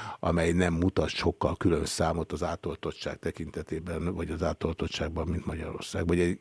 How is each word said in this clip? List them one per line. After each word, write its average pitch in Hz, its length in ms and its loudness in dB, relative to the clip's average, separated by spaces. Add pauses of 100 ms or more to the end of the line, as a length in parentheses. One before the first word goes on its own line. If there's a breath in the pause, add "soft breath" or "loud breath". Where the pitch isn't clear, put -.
(200 loud breath)
amely 85 320 4
nem 87 220 4
mutat 85 360 2
sokkal - 480 0
külön 80 280 4
számot 80 460 0
az 80 120 -4
átoltottság 80 720 -6
tekintetében, 80 1000 -4
vagy 82 140 -4
az 80 140 -2
átoltottságban, 82 840 -2
mint 85 180 -2
Magyarország. 80 640 -4
Vagy 87 340 4